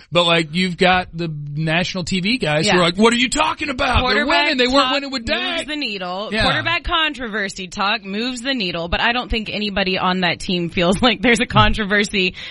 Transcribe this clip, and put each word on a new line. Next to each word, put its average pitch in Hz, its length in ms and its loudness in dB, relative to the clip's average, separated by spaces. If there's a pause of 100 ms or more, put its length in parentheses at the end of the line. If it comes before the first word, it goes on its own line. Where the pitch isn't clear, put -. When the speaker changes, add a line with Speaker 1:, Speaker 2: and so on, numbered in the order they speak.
(120)
Speaker 1:
But, 170 140 4
like, 170 300 2
you've 180 220 0
got 180 380 4
the 170 120 -4 (260)
national 160 520 -2
T 190 160 -2
V 220 180 0
guys 156 260 0
who 208 60 2
are - 60 4
Speaker 2:
Yeah. 180 40 6
Speaker 1:
like, 170 160 2
"What 226 160 6
are 240 40 0
you 247 120 0
talking 311 400 -2
about? 262 280 0 (120)
They're 269 160 2
Speaker 2:
Quarterback 285 200 2
Speaker 1:
winning. 294 120 0
They 247 80 2
weren't 269 200 4
Speaker 2:
talk 254 100 -2
Speaker 1:
winning 277 160 -4
with 262 180 -6
Speaker 2:
moves 349 300 -2
Speaker 1:
Dak." 311 80 -8
Speaker 2:
the 302 80 -6
needle. 202 560 -6
Speaker 1:
Yeah. 214 100 0
Speaker 2:
Quarterback 311 420 0
controversy 233 840 -4
talk 202 360 -2
moves 226 380 -6
the 262 140 -4
needle, 175 320 -4
but 175 120 -2
I 226 120 2
don't 240 180 -2
think 220 220 -4
anybody 196 480 -2
on 185 220 2
that 170 180 0
team 175 320 -2
feels 175 300 2
<laughs> - 20 2
like 220 180 2
there's 233 180 4
a 226 60 2
controversy. 208 880 2 (180)